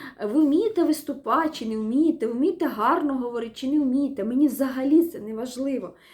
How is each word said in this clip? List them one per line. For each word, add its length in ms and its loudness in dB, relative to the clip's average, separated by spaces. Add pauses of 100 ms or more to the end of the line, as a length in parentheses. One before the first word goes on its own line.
(220)
Ви 180 0
вмієте 440 4
виступати, 680 0
чи 140 -8
не 100 -4
вмієте, 500 0
ви 60 -4
вмієте 340 0
гарно 480 0
говорити, 400 -4
чи 140 -6
не 120 2
вмієте, 440 0
мені 240 2
взагалі 540 2
це 180 -4
не 140 -10
важливо. 600 -6 (200)